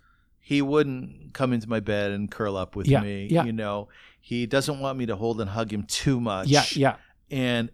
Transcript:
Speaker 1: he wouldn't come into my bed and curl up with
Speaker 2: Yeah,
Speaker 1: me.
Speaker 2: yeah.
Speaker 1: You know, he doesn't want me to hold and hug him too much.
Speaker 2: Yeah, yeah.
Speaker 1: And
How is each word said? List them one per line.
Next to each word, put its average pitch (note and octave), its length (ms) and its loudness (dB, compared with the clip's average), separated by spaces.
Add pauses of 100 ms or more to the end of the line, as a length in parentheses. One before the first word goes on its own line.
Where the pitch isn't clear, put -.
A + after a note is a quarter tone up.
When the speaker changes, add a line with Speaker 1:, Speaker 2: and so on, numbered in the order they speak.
(380)
Speaker 1:
he C#3+ 240 0
wouldn't C#3 720 -2
come B2+ 200 0
into A2 160 -2
my A2+ 120 0
bed G2+ 320 -2
and G2+ 180 -4
curl G2+ 260 -2
up F#2 200 -6
with F#2+ 100 -2
Speaker 2:
Yeah, C3+ 140 6
Speaker 1:
me. G2+ 300 -6
Speaker 2:
yeah. E3 140 4
Speaker 1:
You A#2 80 -2
know, G#2 360 -4 (320)
he A#2+ 260 -4
doesn't C#3 320 0
want C3+ 180 -4
me B2 100 -2
to G#2+ 100 -2
hold A2+ 240 -2
and G2 100 -2
hug G#2+ 220 -4
him G#2 120 -4
too C3 360 0
much. G2+ 280 -2
Speaker 2:
Yeah, C#3+ 240 8
yeah. C3+ 240 2 (340)
Speaker 1:
And A#2+ 440 -2